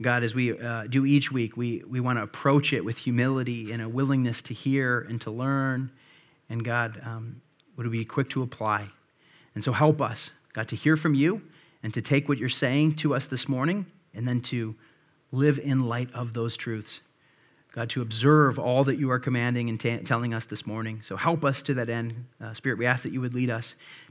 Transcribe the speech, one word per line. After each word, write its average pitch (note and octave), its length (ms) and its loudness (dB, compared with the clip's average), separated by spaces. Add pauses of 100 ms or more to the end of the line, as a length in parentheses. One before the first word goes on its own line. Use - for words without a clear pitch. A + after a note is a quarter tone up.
God, B2 220 2
as A2+ 120 -2
we, B2 240 0
uh, A#2 280 -6
do C3+ 180 2
each C#3+ 260 4
week, A#2+ 280 -2
we, A#2+ 280 -4
we B2+ 140 -4
wanna B2 220 0
approach C#3 500 4
it A2+ 100 0
with A2+ 140 -4
humility B2 720 0
and A#2 120 -6
a A2+ 60 -6
willingness C3 540 2
to - 120 -8
hear C3 480 2
and A#2 180 -6
to A2+ 100 -8
learn. C3 600 0 (580)
And A#2 160 -4
God, A#2 400 -2
um, A2+ 380 -10 (340)
would A#2 100 -6
we A#2 120 -2
be A2+ 80 -2
quick C3+ 240 -2
to C3 120 -2
apply? G#2+ 440 -2 (680)
And G#2 80 -6
so C3 100 0
help D3+ 280 4
us, A2 300 -4 (240)
God, A2+ 140 -6
to A2+ 80 -6
hear D#3 200 4
from D#3 180 2
you E3+ 280 2 (400)
and A2+ 100 -6
to A#2 80 -4
take C#3 300 2
what C#3 80 2
you're A#2 100 -2
saying D3 480 2
to D3+ 180 0
us B2+ 140 -2
this B2 180 -4
morning D3+ 380 0 (300)
and A#2 120 -4
then B2 160 0
to A2+ 320 -4 (580)
live C#3 260 4
in C3 280 2
light B2 280 -2
of A#2+ 180 -6
those A#2 240 -2
truths. - 460 -8 (720)
God, A#2 180 -6
to C3 100 -2
observe B2+ 580 6
all B2+ 260 4
that C3+ 140 2
you C3+ 120 0
are B2+ 80 2
commanding A#2+ 500 0
and A2+ 100 -4
ta-, A#2 240 -2
telling A#2 300 -2
us A2+ 140 -4
this - 200 -10
morning. A2 360 -6
So - 120 -10
help D#3+ 300 0
us C3+ 180 0
to C#3+ 120 0
that A#2+ 160 -2
end. A#2 340 -4 (180)
Uh, A2+ 120 -10
Spirit, B2 240 -4
we A#2+ 80 0
ask B2+ 160 0
that - 100 -6
you B2+ 80 -4
would B2 140 -4
lead B2 160 0
us. A#2 240 -6 (360)